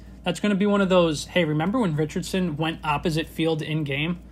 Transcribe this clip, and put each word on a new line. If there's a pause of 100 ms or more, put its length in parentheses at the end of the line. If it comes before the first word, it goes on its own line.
(260)
that's
gonna
be
one
of
those,
"Hey,
remember
when
Richardson
went
opposite
field
in
game?" (120)